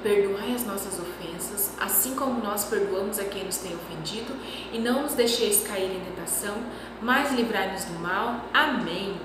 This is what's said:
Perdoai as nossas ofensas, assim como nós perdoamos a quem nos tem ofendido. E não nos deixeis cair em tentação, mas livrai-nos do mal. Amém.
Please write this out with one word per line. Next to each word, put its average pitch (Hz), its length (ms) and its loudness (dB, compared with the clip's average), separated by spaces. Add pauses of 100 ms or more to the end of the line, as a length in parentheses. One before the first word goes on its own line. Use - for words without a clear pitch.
Perdoai 202 500 4
as 240 100 -2
nossas 196 360 -4
ofensas, 175 800 -4
assim 254 340 2
como 254 300 0
nós 208 220 0
perdoamos 202 520 0
a 196 60 -2
quem 196 180 -4
nos 180 140 -4
tem 175 180 -6
ofendido. 185 580 -6 (400)
E 226 60 -2
não 247 240 4
nos 294 120 -2
deixeis 233 520 4
cair 190 300 0
em 180 180 -6
tentação, 202 400 -2 (460)
mas 262 320 4
livrai-nos 196 540 0
do 170 120 -6
mal. 202 380 0 (180)
Amém. 196 720 2